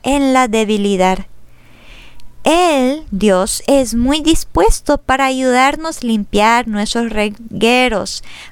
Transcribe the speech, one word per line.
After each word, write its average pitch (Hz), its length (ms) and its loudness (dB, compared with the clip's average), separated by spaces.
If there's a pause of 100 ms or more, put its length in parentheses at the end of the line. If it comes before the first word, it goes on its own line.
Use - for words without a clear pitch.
en 269 280 2
la 254 160 2
debilidad". 202 760 0 (1160)
Él, 311 680 2
Dios, 190 560 0
es 262 280 2
muy 269 260 0
dispuesto 311 760 2
para 262 280 -2
ayudarnos 262 800 0
a 247 40 -4
limpiar 220 600 0
nuestros 226 420 -4
regueros, 220 1120 -2 (280)